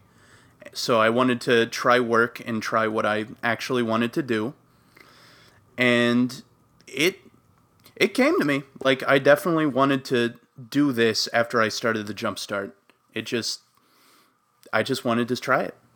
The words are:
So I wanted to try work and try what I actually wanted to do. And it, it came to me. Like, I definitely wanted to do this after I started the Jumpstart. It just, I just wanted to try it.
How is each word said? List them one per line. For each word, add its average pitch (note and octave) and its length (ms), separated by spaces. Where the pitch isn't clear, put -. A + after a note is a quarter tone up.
So A#2+ 260
I A2 100
wanted B2 320
to A#2 240
try B2 360
work A#2 440
and A2 160
try A2+ 260
what G#2+ 180
I G#2+ 200
actually A#2+ 420
wanted A#2 300
to D#3+ 80
do. A#2+ 320
And A#2+ 640
it, E3 320
it - 180
came D#4 240
to G#3+ 60
me. C#3+ 200
Like, C3+ 260
I C#3 100
definitely D3+ 480
wanted C3+ 400
to A#2+ 280
do C#3+ 220
this A2+ 400
after A#2 300
I A2 80
started A2 380
the G#2 60
Jumpstart. G2+ 600
It A#2 120
just, - 360
I A2 100
just C3 220
wanted A#2 240
to B2 80
try C3+ 240
it. - 140